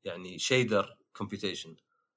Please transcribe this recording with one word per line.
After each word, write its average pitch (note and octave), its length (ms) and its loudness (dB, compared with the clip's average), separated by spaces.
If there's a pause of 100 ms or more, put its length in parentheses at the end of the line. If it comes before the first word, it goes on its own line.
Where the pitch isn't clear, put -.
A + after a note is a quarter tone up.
يعني، F#2 340 -8
شيدر A2 580 4 (160)
كومبيوتيشن. F#2+ 640 -6 (400)